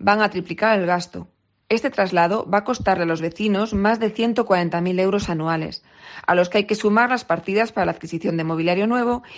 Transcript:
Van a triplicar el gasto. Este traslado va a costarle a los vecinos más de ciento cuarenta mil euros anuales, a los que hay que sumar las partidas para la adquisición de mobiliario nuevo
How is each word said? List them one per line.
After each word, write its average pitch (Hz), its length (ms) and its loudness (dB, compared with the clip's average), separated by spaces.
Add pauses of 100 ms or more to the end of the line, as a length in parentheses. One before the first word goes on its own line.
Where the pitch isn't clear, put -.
Van 208 220 4
a 208 60 4
triplicar 202 480 0
el 180 100 0
gasto. 175 420 -4 (400)
Este 233 220 0
traslado 185 580 2
va 196 100 2
a 202 60 -2
costarle 196 380 0
a 170 40 0
los 165 140 -2
vecinos 208 540 -2
más 208 240 2
de 220 120 -2
ciento 226 360 -2
cuarenta 175 340 0
mil 180 200 0
euros 196 280 0
anuales, 160 540 -4 (420)
a 180 120 2
los 180 120 4
que 208 100 0
hay 208 60 2
que 214 120 -2
sumar 214 340 2
las 247 140 -2
partidas 196 480 -2
para 185 140 0
la 170 40 0
adquisición 170 460 -4
de 160 80 -2
mobiliario 165 420 0
nuevo 240 380 0 (140)